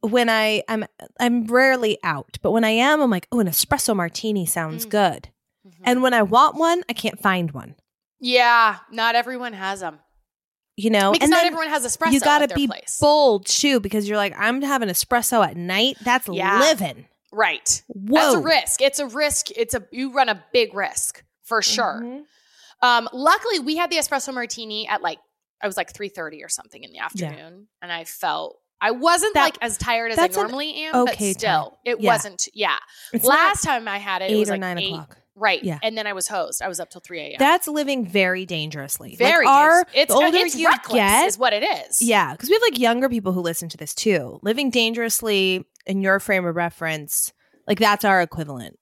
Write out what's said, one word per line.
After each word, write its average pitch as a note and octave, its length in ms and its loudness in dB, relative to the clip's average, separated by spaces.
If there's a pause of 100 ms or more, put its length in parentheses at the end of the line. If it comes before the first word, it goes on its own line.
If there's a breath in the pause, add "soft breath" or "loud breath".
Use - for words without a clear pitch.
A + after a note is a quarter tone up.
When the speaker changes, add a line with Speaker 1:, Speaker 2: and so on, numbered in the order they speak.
Speaker 1:
when A#3 280 2
I, G#3+ 380 2
I'm, A3 180 -4 (340)
I'm A#3+ 260 2
rarely B3 580 2
out, D3+ 380 -6
but F3 100 0
when A3+ 120 2
I A3 80 2
am, C4+ 300 4
I'm B3+ 100 2
like, F3+ 200 -2
"Oh, A#3+ 80 0
an G3+ 80 2
espresso A#3 480 0
martini F#3 500 -4
sounds D#3+ 400 -6
Speaker 2:
Mm. A3 40 -18
Speaker 1:
good." G3+ 400 0 (380)
Speaker 2:
Mm-hmm. F3 180 -20
Speaker 1:
And B3 160 2
when B3+ 120 4
I A3+ 100 4
want A#3 320 4
one, E4 340 2
I A#3+ 40 -6
can't - 280 -6
find F3+ 300 0
one. - 240 -16 (440)
Speaker 2:
Yeah, A#3+ 580 4 (140)
not A3+ 240 0
everyone A#3+ 380 -2
has F#3+ 300 -8
'em. D3+ 160 -10 (760)
Speaker 1:
You G#3 140 0
know? G3+ 220 4
Speaker 2:
Because E4+ 140 4
Speaker 1:
And D4+ 60 4
Speaker 2:
not F4 120 6
Speaker 1:
then - 100 4
Speaker 2:
everyone D#4+ 160 -4
has D4 160 -2
espresso B3 280 -2
Speaker 1:
you C#4 60 4
gotta D4 260 4
Speaker 2:
at B3+ 40 -2
their F3+ 60 -4
Speaker 1:
be C#4+ 120 0
Speaker 2:
place. - 320 -8
Speaker 1:
bold C#4+ 460 6
too, C#4 340 2
because G3+ 300 -4
you're G#3 80 0
like, G3+ 200 0
"I'm A#3+ 240 -2
having C4+ 280 -2
espresso A#3 560 2
at D3+ 100 -6
night." F#3+ 480 0
That's B3+ 240 0
Speaker 2:
Yeah. F#3+ 320 0
Speaker 1:
living. G3+ 460 0 (260)
Speaker 2:
Right. G3+ 560 -2
Speaker 1:
Whoa. G3+ 320 -4
Speaker 2:
That's D4+ 160 4
a E4+ 40 2
risk. D4+ 420 0
It's C#4 180 0
a C#4+ 80 -6
risk. C#4+ 440 -2
It's A#3 240 -4
a, A3 160 -6
you B3+ 220 -6
run C4 160 2
a G3 220 -4
big A3+ 220 2
risk - 500 -6 (200)
for A3+ 180 -2
sure. G#3 420 -2
Speaker 1:
Mm-hmm. B3+ 180 -12 (600 soft breath)
Speaker 2:
Um, A#3+ 320 2
luckily, F4+ 460 0
we D4+ 180 -4
had F4 120 -2
the F4 60 -4
espresso C#4 380 -4
martini A3+ 560 -8
at, G3+ 120 -2
like, E3+ 160 -4 (440)
I G#3+ 60 -4
was, F#3+ 100 -6
like, F3 160 -6
three G3+ 160 -12
thirty D#3 340 -14
or - 60 -20
something - 340 -12
in G#2+ 80 -20
the E2 60 -20
Speaker 1:
Yeah. - 80 -6
Speaker 2:
afternoon, E3 640 -12 (140)
and F3 120 -12
I E3 100 -10
felt, D#3+ 560 -6 (220)
I G#3+ 100 2
wasn't, E4+ 440 2
Speaker 1:
That, C#4+ 80 4
Speaker 2:
like, D#4 180 0
as A3+ 160 -6
tired A#3 340 -2
as A3 60 0
I D#4+ 60 4
Speaker 1:
that's F4+ 120 0
an G4+ 80 0
Speaker 2:
normally C#4 400 -6
am, D#4 120 -6 (120)
Speaker 1:
okay G#3 240 -2
Speaker 2:
but F#3+ 80 -6
still, E3+ 300 2
Speaker 1:
time. - 160 -20
Speaker 2:
it A#3 160 -2
Speaker 1:
Yeah. A#3 120 4
Speaker 2:
wasn't, G3+ 400 -4
yeah. F#3+ 220 0 (380 loud breath)
Speaker 1:
It's A#3 100 -2
Speaker 2:
Last D#4+ 400 4
Speaker 1:
not D#4+ 80 -2
Speaker 2:
time A3+ 160 -4
I G3+ 120 -6
had F#3+ 220 -6
it, F#3+ 100 -6
it - 20 0
Speaker 1:
eight G#3+ 60 2
Speaker 2:
was, G#3+ 100 0
Speaker 1:
or G3+ 40 -2
Speaker 2:
like, G3 60 -4
Speaker 1:
nine F#3 200 -4
Speaker 2:
eight. F#3+ 120 -4
Speaker 1:
o'clock. D#3+ 260 -14 (180)
Speaker 2:
Right. G3 280 0
Speaker 1:
Yeah. E3 180 -6
Speaker 2:
And A3 160 -4
then G#3+ 80 -6
I G#3 80 -6
was F#3 140 -6
hosed. G3 340 -6
I C#3 60 -6
was E3+ 140 -8
up E3 100 -12
till F3+ 100 -20
three E3+ 200 -14
A - 80 -12
M. C#3+ 100 -16
Speaker 1:
That's C#4 300 2
living C#4 360 -4
very F#3 400 -2
dangerously. D3+ 680 -10
Speaker 2:
Very D4 300 2
Speaker 1:
Like, C4+ 100 6
our, D4 140 6 (160)
Speaker 2:
dangerous. - 100 -20
It's, C4 180 2
Speaker 1:
the B3 60 6
older E4 180 4
Speaker 2:
it's E4+ 180 0
Speaker 1:
you E4 120 0
Speaker 2:
reckless B3 280 0
Speaker 1:
get, A3+ 320 4
Speaker 2:
is G3+ 120 -4
what A#3+ 140 2
it G#3 100 -2
is. - 380 -4
Speaker 1:
Yeah, G3 340 2
'cause A#3+ 140 -12
we F4+ 60 6
have, A4+ 80 2
like, D#4 140 0
younger A#3+ 320 2
people G#3 220 -2
who F3+ 100 0
listen E3 280 -6
to - 80 -16
this - 180 -12
too. E3 480 -2
Living B3 260 0
dangerously A3+ 960 0 (200)
in F#3+ 160 -2
your F#3+ 180 2
frame F#3 260 -2
of E3+ 120 -2
reference, D#3+ 760 -6 (340)
like, G3+ 140 -2
that's G#3 240 2
our F#3+ 180 4
equivalent. D3 600 -8